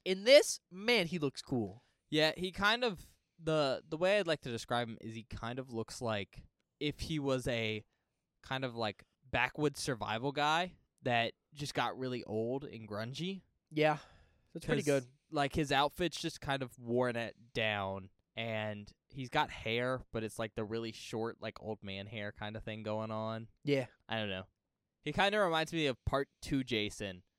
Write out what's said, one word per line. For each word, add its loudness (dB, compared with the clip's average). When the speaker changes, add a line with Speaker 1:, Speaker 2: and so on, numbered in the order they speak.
Speaker 1:
In 0
this, 10
man, 2
he -2
looks 0
cool. -2
Speaker 2:
Yeah, 4
he -4
kind 2
of, -2
the, 2
the -4
way 4
I'd 0
like 0
to -6
describe 0
him -10
is -10
he -10
kind -8
of -8
looks -4
like -4
if -2
he -2
was 0
a 0
kind -6
of, -4
like, -2
backwoods 0
survival -2
guy 0
that 2
just -8
got 0
really -4
old -2
and -12
grungy. -6
Speaker 1:
Yeah, 4
that's -8
pretty 2
Speaker 2:
'Cause, 4
Speaker 1:
good. -10
Speaker 2:
like, 0
his 0
outfit's 2
just -6
kind 0
of -6
worn 2
it -4
down, 0
and -4
he's -8
got 2
hair, -2
but -2
it's, -6
like, -4
the -4
really -4
short, -6
like, -8
old -6
man -8
hair -8
kinda -8
thing -8
going -2
on. -4
Speaker 1:
Yeah. 2
Speaker 2:
I -2
don't -2
know. -4
He -2
kinda 4
reminds 2
me 2
of -2
Part 0
Two 0
Jason, -4